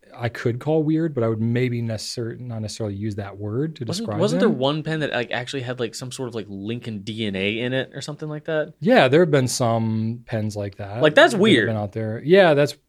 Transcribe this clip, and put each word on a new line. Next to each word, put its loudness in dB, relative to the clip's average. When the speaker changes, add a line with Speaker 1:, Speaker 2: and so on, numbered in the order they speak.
Speaker 1:
I -6
could -4
call 0
weird, 0
but 0
I 2
would -2
maybe 0
necessar-, -6
not -10
necessarily -6
use -4
that -10
word -4
to -8
Speaker 2:
Wasn't, -6
Speaker 1:
describe -4
Speaker 2:
wasn't 2
there 4
Speaker 1:
them. 0
Speaker 2:
one 0
pen -4
that, -4
like, -4
actually -6
had, -8
like, -4
some -10
sort -8
of, -10
like, -8
Lincoln -8
D -6
N -2
A 0
in -2
it -2
or -10
something -10
like -10
that? -4
Speaker 1:
Yeah, 6
there 6
have 4
been 4
some 0
pens -4
like -8
that -6
Speaker 2:
Like, 4
that's 8
Speaker 1:
that -2
have 4
Speaker 2:
weird. 6
Speaker 1:
been 0
out -4
there. -4
Yeah, 8
that's, 2